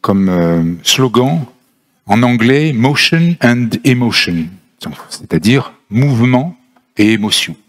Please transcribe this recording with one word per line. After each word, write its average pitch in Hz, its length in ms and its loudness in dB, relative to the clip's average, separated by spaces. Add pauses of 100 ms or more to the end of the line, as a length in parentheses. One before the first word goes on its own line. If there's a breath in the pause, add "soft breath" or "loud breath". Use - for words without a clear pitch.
comme, 98 280 0
euh, 85 340 0 (200)
slogan 131 600 0 (640)
en 220 160 2
anglais, 135 520 2
Motion 147 680 0
and 120 280 0 (140)
Emotion, 113 600 0 (640)
c'est-à-dire - 640 -2 (160)
mouvement 127 680 0 (420)
et 107 160 4
émotion. 104 420 -4 (120)